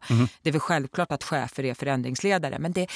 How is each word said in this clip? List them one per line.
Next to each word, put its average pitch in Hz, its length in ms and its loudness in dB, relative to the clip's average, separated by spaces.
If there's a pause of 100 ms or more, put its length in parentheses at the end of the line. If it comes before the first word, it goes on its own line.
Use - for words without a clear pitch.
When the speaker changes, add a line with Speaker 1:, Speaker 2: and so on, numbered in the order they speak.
(100)
Speaker 1:
Mhm. 120 180 6 (140)
Speaker 2:
Det 160 80 0
är - 20 0
väl 151 80 2
självklart 160 520 -2
att 139 120 -6
chefer 135 400 -2
är 127 100 -2
förändringsledare, 135 840 0
men 165 140 -2
det, 180 240 0